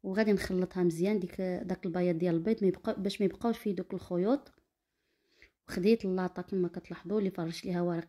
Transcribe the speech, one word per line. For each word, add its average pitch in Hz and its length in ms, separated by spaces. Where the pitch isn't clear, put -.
وغادي 208 300
نخلطها 185 500
مزيان 180 380
ديك، 180 200
داك 185 460
البياض 175 320
ديال 170 160
البيض 208 280
ما 190 60
يبقى، 202 340
باش 196 180
ما 202 40
يبقاوش 226 340
فيه 202 160
دوك 185 200
الخيوط. 190 580
وخديت 214 360
اللاطه 185 380
كما 185 260
كتلاحظوا 175 500
اللي 190 120
فرشت 165 340
ليها 175 180
ورق 170 260